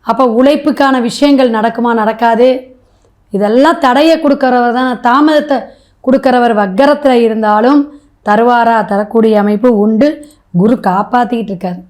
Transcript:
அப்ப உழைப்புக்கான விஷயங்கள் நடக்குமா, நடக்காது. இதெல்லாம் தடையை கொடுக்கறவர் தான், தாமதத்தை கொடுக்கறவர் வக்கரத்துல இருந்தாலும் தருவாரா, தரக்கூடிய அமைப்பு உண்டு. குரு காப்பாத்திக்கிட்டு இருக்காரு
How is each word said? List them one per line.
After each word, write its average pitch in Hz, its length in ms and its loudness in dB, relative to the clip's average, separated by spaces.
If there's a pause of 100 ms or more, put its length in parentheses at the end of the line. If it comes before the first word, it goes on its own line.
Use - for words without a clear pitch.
அப்ப 233 240 -2
உழைப்புக்கான 269 760 0
விஷயங்கள் 262 500 0
நடக்குமா, 233 420 -2
நடக்காது. 233 800 0 (540)
இதெல்லாம் 240 500 0
தடையை 302 400 2
கொடுக்கறவர் 254 540 0
தான், 254 260 -4
தாமதத்தை 294 580 0 (460)
கொடுக்கறவர் 247 520 0
வக்கரத்துல 269 540 0
இருந்தாலும் 233 880 0 (260)
தருவாரா, 233 600 2
தரக்கூடிய 214 540 0
அமைப்பு 208 380 0
உண்டு. 220 500 0 (300)
குரு 220 260 2
காப்பாத்திக்கிட்டு 214 680 -2
இருக்காரு 180 380 -10